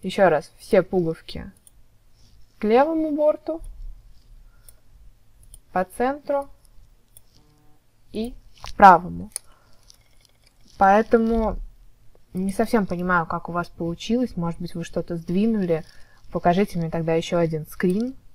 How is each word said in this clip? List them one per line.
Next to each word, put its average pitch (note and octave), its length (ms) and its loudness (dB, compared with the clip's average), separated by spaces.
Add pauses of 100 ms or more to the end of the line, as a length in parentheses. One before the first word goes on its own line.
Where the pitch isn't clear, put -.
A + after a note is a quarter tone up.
Ещё F#3+ 280 2
раз, D3 280 0
все - 240 2
пуговки F3 680 -4 (1080)
к - 40 -6
левому D4+ 480 2
борту, D#4 500 -2 (2000)
по F#3 100 -2
центру C#4 640 -4 (1700)
и A#3 200 -8 (280)
к - 140 -12
правому. F3+ 560 6 (1500)
Поэтому A3+ 800 2 (760)
не F#3+ 180 -4
совсем G#3+ 340 0
понимаю, F3 400 0
как E3+ 240 -8
у - 20 -10
вас E3+ 160 -4
получилось. A3 720 -4
Может E3+ 240 -6
быть, F3 140 -10
вы E3+ 80 -8
что-то E3+ 340 -8
сдвинули. F3+ 680 -2 (480)
Покажите F3+ 480 0
мне E3 100 -4
тогда E3 260 -2
ещё E3+ 220 -2
один D#3+ 300 -2
скрин G#3+ 480 -2 (200)